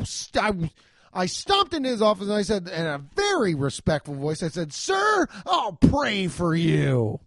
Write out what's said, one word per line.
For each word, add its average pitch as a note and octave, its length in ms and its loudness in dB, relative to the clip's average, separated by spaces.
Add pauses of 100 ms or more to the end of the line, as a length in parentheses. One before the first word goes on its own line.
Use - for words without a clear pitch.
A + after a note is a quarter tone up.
st-, - 400 -4
I, F#3+ 280 -2 (420)
I F#3 120 -2
stomped G4 480 0
into C#4 160 -2
his A#3 120 0
office G#3 260 2
and G3+ 60 0
I G#3 100 2
said, F#3 240 -2
in E3 180 -4
a D3 160 -2 (140)
very F4+ 400 2
respectful C#3+ 600 -2
voice, D3 260 -4
I F3 60 -2
said, D#3 260 -6
Sir, G4 540 2 (180)
I'll E4 280 0
pray A3+ 540 4
for E3 280 0
you. C#3+ 720 2